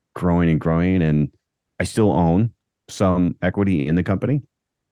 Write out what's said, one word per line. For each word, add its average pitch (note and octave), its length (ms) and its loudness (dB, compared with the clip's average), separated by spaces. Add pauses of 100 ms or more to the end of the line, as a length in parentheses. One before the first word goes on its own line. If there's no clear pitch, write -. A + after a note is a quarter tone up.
(160)
growing F2 340 0
and D#2 80 2
growing. E2+ 440 0
And D2+ 260 0 (500)
I - 60 -4
still G#2 260 0
own F2 420 2 (360)
some F2+ 540 0
equity F2+ 440 0
in D#2+ 100 0
the F2+ 60 0
company, A#2+ 400 -2 (500)